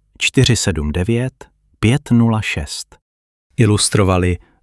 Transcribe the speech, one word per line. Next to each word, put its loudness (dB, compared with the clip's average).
čtyři 2
sedm -2
devět -4
pět 0
nula 2
šest. -10
Ilustrovali 0